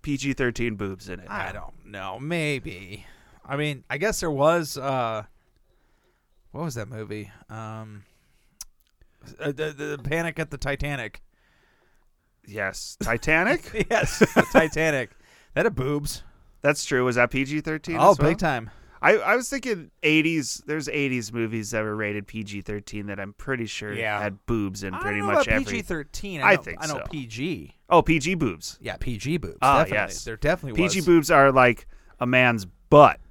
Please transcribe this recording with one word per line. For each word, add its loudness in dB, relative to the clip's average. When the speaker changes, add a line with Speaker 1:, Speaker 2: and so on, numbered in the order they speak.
Speaker 1:
P -4
G -2
thirteen -2
boobs -8
in -12
it? -20
Speaker 2:
I -8
don't -16
know. -12
Maybe. -6
I -8
mean, -4
I -4
guess -2
there -2
was, 2
uh, -2
what -10
was -8
that -8
movie? -10
Um, -14
uh, -4
the, -4
the -8
Panic -4
at -6
the -12
Titanic. -6
Speaker 1:
Yes. -8
Titanic? 0
Speaker 2:
<laughs> -14
Yes, 0
the 4
Titanic. 2
That 2
had 0
boobs. -4
Speaker 1:
That's 0
true. 2
Was 0
that 4
P -2
G -4
thirteen -6
Speaker 2:
Oh, 8
Speaker 1:
as 4
well? 4
Speaker 2:
big 0
time. -2
Speaker 1:
I, 6
I 2
was -4
thinking -6
eighties. 2
There's -4
eighties -2
movies -4
that -2
were -4
rated -4
P -10
G -10
thirteen -10
that -8
I'm -10
pretty -6
sure -10
Speaker 3:
Yeah. -4
Speaker 1:
had -6
boobs -4
in -6
Speaker 2:
I -8
Speaker 1:
pretty -4
Speaker 2:
don't -4
know 0
Speaker 1:
much 2
Speaker 2:
about 0
Speaker 1:
every -2
Speaker 2:
P -4
G -6
thirteen. -8
I 4
Speaker 1:
I 6
Speaker 2:
know, -4
Speaker 1:
think -12
Speaker 2:
I -6
know -4
Speaker 1:
so. -12
Speaker 2:
P -10
G. -8
Speaker 1:
Oh, 10
P 4
G -2
boobs. -4
Speaker 2:
Yeah, -8
P -4
G -2
boobs. -8
Speaker 1:
Ah, 6
Speaker 2:
Definitely. 0
Speaker 1:
yes. -4
Speaker 2:
There -10
definitely -2
Speaker 1:
P 2
G 0
Speaker 2:
was. -2
Speaker 1:
boobs 8
are 10
like 6
a 0
man's 4
butt. 10